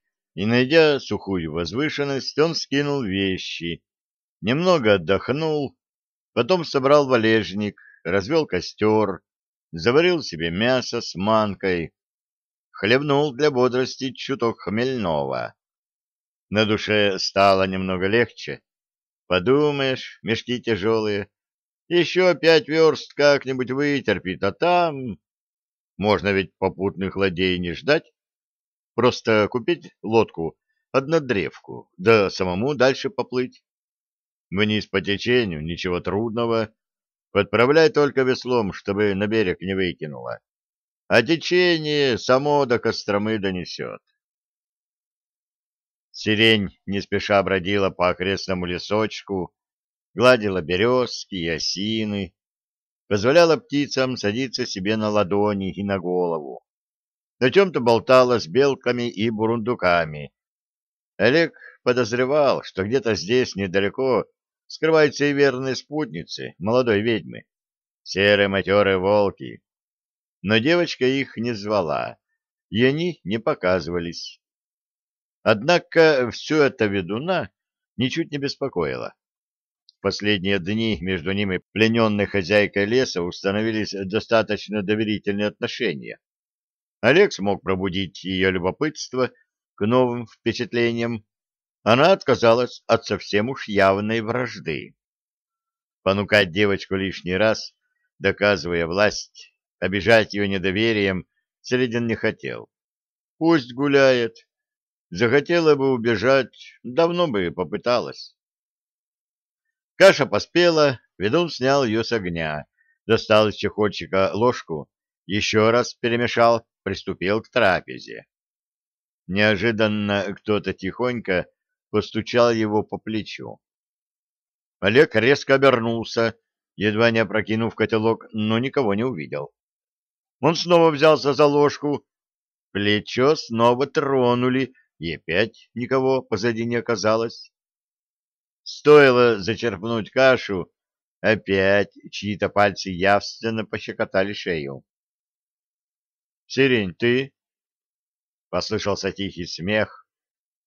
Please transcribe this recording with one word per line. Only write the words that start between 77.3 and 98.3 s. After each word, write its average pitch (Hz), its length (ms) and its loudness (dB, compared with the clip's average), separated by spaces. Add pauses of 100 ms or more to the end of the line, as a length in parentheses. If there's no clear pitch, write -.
ничуть 131 340 -4
не 143 80 -6
беспокоило. 80 760 -6 (840)
В - 20 -20
последние 98 600 -2
дни 107 400 -4
между 90 320 -6
ними, 98 280 -4 (120)
плененной 110 540 2
хозяйкой 101 580 0
леса, 113 380 -2
установились 101 720 -4 (100)
достаточно 104 760 -2
доверительные 104 640 -2
отношения. 80 720 -8 (800)
Олег 160 300 4
смог 98 300 -4
пробудить 95 600 -4
ее 92 300 0
любопытство 117 800 -4 (420)
к 101 120 -4
новым 120 420 0
впечатлениям. 117 1000 -4 (560)
Она 135 300 6
отказалась 120 720 2
от 113 200 2
совсем 104 420 -2
уж 135 180 -10
явной 104 540 2
вражды. 110 720 -8 (1080)
Понукать 98 500 2
девочку 98 420 0
лишний 92 400 -4
раз, 107 400 0 (460)
доказывая 87 640 0